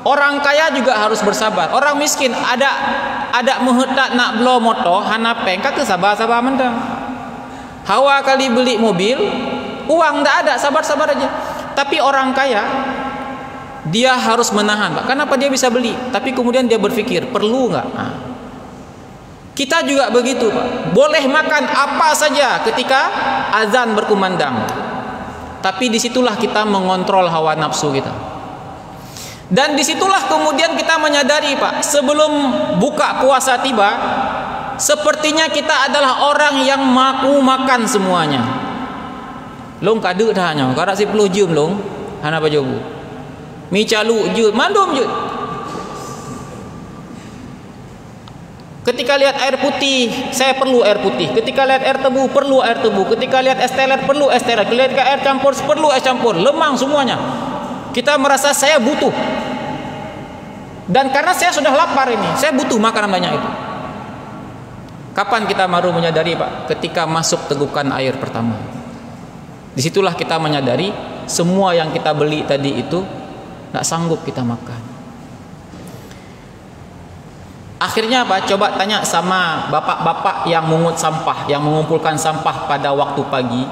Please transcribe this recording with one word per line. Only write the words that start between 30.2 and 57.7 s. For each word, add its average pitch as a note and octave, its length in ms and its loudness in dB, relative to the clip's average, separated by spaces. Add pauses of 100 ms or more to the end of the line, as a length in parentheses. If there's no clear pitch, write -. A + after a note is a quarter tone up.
kemudian D#4 480 2
kita D#4+ 160 2
menyadari, D4 640 2
Pak, G#3 240 -2
sebelum D4 480 2 (480)
buka A#3 400 0
puasa B3+ 400 4
tiba, G#3+ 320 2 (880)
sepertinya D4+ 720 2
kita C#4+ 400 0
adalah C4 400 2
orang D4 320 2
yang C4+ 240 2
maku C4 560 4
makan C4 400 2
semuanya. D#3 800 0 (1200)
Long G#3+ 160 4
kaduk G3 320 2
dah F3 240 0
nyo, C3 160 2
karak F3+ 240 0
sepuluh G3+ 320 2
jum F#3 240 2
long, D#3+ 260 2 (460)
hana D#3 160 0
apa D#3 80 0
jobu? C3+ 320 0 (920)
Mi G3 140 2
calu A3 480 0
jut, A3 240 2
mandum F4+ 400 2
jut. B3 160 0 (3750)
Ketika C#4 320 2
lihat C4+ 160 6 (100)
air C4 140 0
putih, C4 720 0
saya C4 240 2
perlu C4 260 4
air G#3 220 4
putih. F#3+ 240 0 (100)
Ketika C4+ 300 2
lihat C4 180 2
air C4 160 2
tebu, C4 300 2
perlu C4+ 320 4
air A#3 180 2
tebu. G#3 220 2 (100)
Ketika B3 300 2
lihat C4 180 2
es B3+ 140 2
teler, C4 320 4
perlu C#4 240 4
es A#3 160 4
teler. A#3 160 2
Ketika A#3+ 260 2
lihat B3+ 220 2
air C#4 100 0
campur, C4+ 320 2
perlu D4+ 380 2
es C4 100 4
campur. A#3+ 380 2
Lemang D4 400 2
semuanya. C4 400 0 (720)